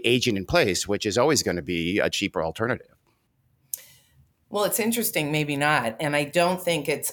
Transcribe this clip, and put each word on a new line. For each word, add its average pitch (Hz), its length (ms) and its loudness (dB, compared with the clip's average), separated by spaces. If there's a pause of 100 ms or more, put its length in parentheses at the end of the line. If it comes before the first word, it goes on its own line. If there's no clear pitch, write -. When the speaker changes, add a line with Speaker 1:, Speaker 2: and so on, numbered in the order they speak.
Speaker 1:
aging 120 320 2
in 95 80 -4
place, 123 420 2
which 101 200 -2
is 98 100 0
always 131 240 4
gonna 87 220 -2
be 87 340 0
a - 120 2
cheaper 90 340 -2
alternative? 107 520 -4 (1500)
Speaker 2:
Well, 202 160 0
it's 196 140 -2
interesting, 214 520 0
maybe 147 240 0
not. 143 440 2
And 147 160 0
I 147 100 2
don't 175 360 0
think 160 260 -2
it's 147 260 -2